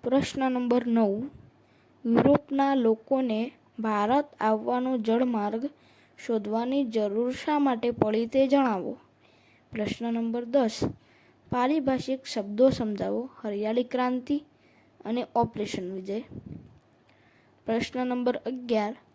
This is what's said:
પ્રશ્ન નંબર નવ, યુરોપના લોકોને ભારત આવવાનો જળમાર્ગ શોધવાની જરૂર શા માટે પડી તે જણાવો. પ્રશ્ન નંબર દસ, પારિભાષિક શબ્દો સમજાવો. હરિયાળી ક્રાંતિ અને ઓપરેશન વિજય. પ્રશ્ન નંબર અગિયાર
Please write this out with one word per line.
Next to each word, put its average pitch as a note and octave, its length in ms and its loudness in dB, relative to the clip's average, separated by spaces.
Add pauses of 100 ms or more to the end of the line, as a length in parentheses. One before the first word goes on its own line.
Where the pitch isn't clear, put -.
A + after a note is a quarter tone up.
પ્રશ્ન C4 480 0
નંબર B3 360 0
નવ, A3+ 360 2 (800)
યુરોપના C#4 680 4
લોકોને A#3 760 0 (280)
ભારત A3 460 2 (140)
આવવાનો A#3+ 580 0
જળમાર્ગ A3+ 720 0 (560)
શોધવાની A#3 600 -2
જરૂર A3 460 0
શા D4 280 -2
માટે A#3+ 320 2
પડી A3 340 0
તે C4+ 220 4
જણાવો. B3 500 2 (760)
પ્રશ્ન A3+ 420 -4
નંબર A#3 320 -4
દસ, A#3+ 340 2 (720)
પારિભાષિક C4 760 0
શબ્દો G#3 440 2
સમજાવો. G#3+ 600 -2 (120)
હરિયાળી G#3+ 420 -2
ક્રાંતિ B3+ 600 -2 (640)
અને A#3 200 -2 (100)
ઓપરેશન G#3 580 -2
વિજય. G3 300 -6 (1400)
પ્રશ્ન B3 420 -2
નંબર B3 300 -2
અગિયાર A#3+ 580 -4 (200)